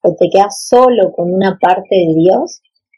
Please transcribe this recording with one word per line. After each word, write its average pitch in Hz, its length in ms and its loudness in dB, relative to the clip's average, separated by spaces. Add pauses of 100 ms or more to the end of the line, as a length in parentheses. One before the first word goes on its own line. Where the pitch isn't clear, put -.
o 165 120 0
te 170 160 0
quedas 202 380 -2
solo 247 440 2
con 175 200 -6
una 190 280 -2
parte 185 360 0
de 165 180 0
Dios, 190 480 0 (360)